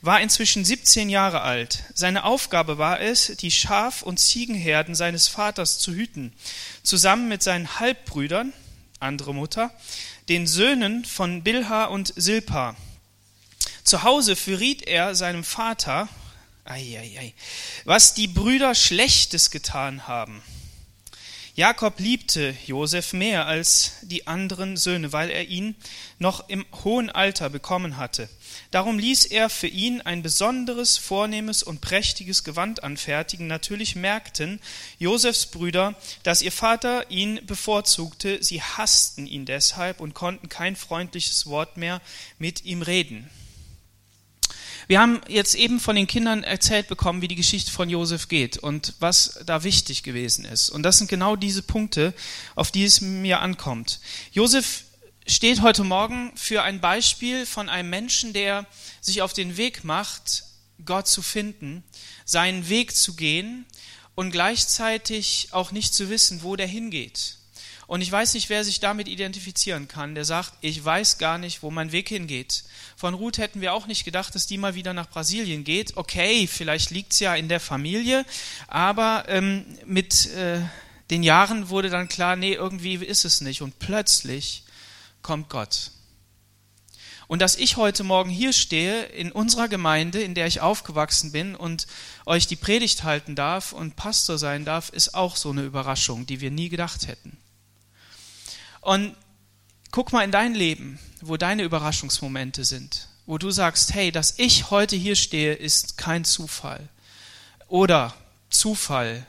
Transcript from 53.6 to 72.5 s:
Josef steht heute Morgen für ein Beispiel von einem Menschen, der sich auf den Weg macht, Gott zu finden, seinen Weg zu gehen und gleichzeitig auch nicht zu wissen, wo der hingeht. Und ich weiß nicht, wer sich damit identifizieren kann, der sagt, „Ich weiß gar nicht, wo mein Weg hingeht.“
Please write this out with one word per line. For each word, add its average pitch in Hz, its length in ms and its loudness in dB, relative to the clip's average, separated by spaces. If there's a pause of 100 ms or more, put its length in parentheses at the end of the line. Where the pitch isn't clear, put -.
Josef 233 500 4 (420)
steht 233 380 4
heute 214 220 8
Morgen 226 520 0
für - 280 0
ein 196 160 -2
Beispiel 240 680 2
von 202 220 -6
einem 175 220 -4
Menschen, 226 420 -2
der 202 340 -2 (340)
sich 190 220 0
auf 185 100 0
den 180 240 -4
Weg 233 280 -4
macht, - 580 -4 (420)
Gott 185 220 -2
zu - 160 2
finden, 180 600 -6 (400)
seinen 175 440 2
Weg 233 280 2
zu - 180 2
gehen 180 500 -2 (520)
und 185 160 -4
gleichzeitig 220 1200 0
auch 185 180 -2
nicht 208 240 -2
zu 196 160 -2
wissen, 190 320 2
wo 190 140 -4
der 190 100 -2
hingeht. 180 720 -8 (500)
Und 175 140 -2
ich 180 100 -4
weiß 214 240 2
nicht, 220 140 -4
wer 214 160 0
sich 202 160 -2
damit 208 260 -2
identifizieren 190 800 -4
kann, 151 280 -10
der 151 100 -6
sagt, 165 380 -2
„Ich 156 200 -6
weiß 170 360 2
gar 160 180 0
nicht, 175 260 -8
wo 151 80 -8
mein 160 220 -4
Weg 175 160 -2
hingeht.“ 151 560 -6 (320)